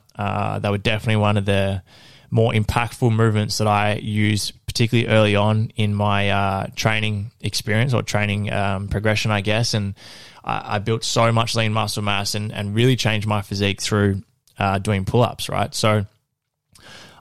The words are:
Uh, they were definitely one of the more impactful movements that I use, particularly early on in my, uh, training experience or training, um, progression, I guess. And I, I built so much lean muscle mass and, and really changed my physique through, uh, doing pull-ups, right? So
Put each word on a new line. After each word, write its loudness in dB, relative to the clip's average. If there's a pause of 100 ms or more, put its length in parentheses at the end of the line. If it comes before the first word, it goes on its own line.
(160)
Uh, -4
they -2
were 0
definitely 0
one 4
of 0
the 0 (480)
more 2
impactful 0
movements 2
that 0
I 2
use, 0 (160)
particularly 0
early 4
on 2
in 0
my, 0
uh, 0
training -2 (100)
experience -2
or 0
training, -2
um, -2
progression, 0
I 2
guess. 0
And -2 (500)
I, -4
I -2
built -2
so 2
much 0
lean 0
muscle -2
mass -2
and, -6
and -6
really 4
changed 0
my 0
physique -2
through, 2 (380)
uh, 2
doing -2
pull-ups, 0
right? -4
So 2 (1160)